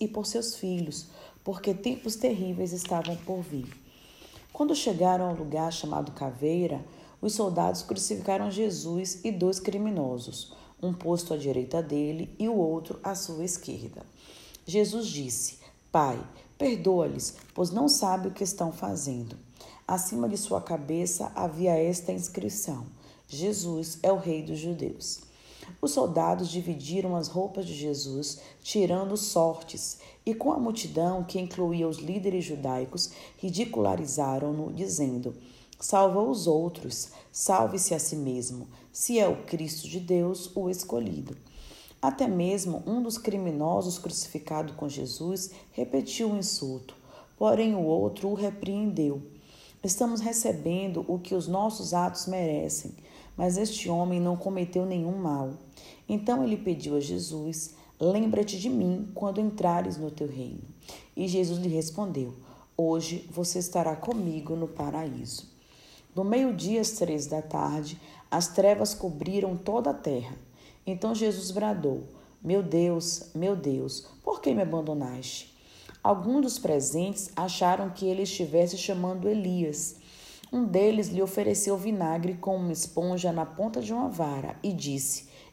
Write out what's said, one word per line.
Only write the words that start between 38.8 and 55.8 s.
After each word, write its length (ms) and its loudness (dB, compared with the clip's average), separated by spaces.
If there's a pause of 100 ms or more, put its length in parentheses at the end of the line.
se 300 2
é 80 8
o 160 0
Cristo 440 -6
de 120 -6
Deus, 560 2
o 120 0
escolhido." 680 -4 (640)
Até 240 2
mesmo 640 0
um 120 0
dos 180 -2
criminosos 840 0
crucificado 720 -4
com 160 -6
Jesus 640 -4 (180)
repetiu 640 0
o 40 2
insulto, 600 -4 (420)
porém 380 6
o 80 2
outro 460 2
o 40 0
repreendeu. 880 0 (600)
"Estamos 360 2
recebendo 840 0
o 100 0
que 160 -6
os 140 2
nossos 480 0
atos 320 0
merecem, 680 -2 (440)
mas 200 2
este 320 -2
homem 300 2
não 180 2
cometeu 480 0
nenhum 320 0
mal." 360 0 (560)